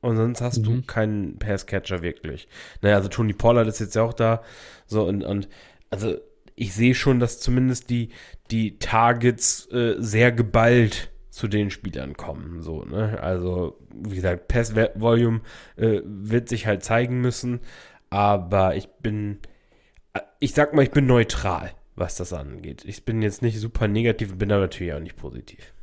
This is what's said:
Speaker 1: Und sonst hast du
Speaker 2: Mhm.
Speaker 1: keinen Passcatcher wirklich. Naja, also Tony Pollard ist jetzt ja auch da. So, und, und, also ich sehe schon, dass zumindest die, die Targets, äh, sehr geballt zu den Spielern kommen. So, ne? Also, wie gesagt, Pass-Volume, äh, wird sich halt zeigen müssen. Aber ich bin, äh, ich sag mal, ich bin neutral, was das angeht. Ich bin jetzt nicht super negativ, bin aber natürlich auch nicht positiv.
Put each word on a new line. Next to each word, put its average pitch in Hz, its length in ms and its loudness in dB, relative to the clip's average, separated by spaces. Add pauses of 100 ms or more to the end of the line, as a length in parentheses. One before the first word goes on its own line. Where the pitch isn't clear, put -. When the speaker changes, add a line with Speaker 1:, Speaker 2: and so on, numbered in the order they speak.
Speaker 1:
Und 117 160 0
sonst 117 240 0
hast 117 240 -2
du 107 80 0
Speaker 2:
Mhm. 123 140 -2
Speaker 1:
keinen 107 520 -2
Passcatcher 98 640 -4
wirklich. - 460 -8 (320)
Naja, 101 160 6
also 98 120 2
Tony 107 260 0
Pollard 117 340 4
ist 107 120 -6
jetzt 104 140 -8
ja 110 80 2
auch 117 120 -2
da. 113 280 0 (440)
So, 107 180 0
und, 98 180 -2
und, 98 260 -4 (420)
also 98 260 -4 (400)
ich 98 180 -6
sehe 120 200 6
schon, 127 260 2
dass 120 200 -2
zumindest 127 500 0
die, 120 200 -2 (400)
die 110 280 -2
Targets, 117 920 2
äh, 117 260 0
sehr 113 340 4
geballt 117 760 4 (200)
zu - 180 -6
den 104 220 0
Spielern 71 460 -10
kommen. 82 460 -12
So, 80 220 -8
ne? 107 380 -2
Also, 90 560 -2 (160)
wie 98 220 -8
gesagt, 90 320 -2
Pass-Volume, 117 920 2 (340)
äh, 110 280 2
wird 107 440 -4
sich 104 180 -6
halt 101 180 0
zeigen 123 360 0
müssen. 123 400 -4 (500)
Aber 98 640 2
ich 82 120 -8
bin, 104 500 -6 (760)
äh, - 60 -6 (200)
ich 135 140 -2
sag 147 200 2
mal, 143 80 6
ich 131 80 4
bin 139 160 4
neutral, 110 680 2 (220)
was 87 220 -6
das 90 160 -10
angeht. 71 520 -12
Ich - 200 -14
bin 113 180 -2
jetzt 104 180 -2
nicht 110 200 -2
super 113 260 -2
negativ, 110 500 0
bin 98 140 0
aber 101 120 4
natürlich 87 320 -4
auch 73 60 -6
nicht 78 160 -14
positiv. - 560 -16 (100)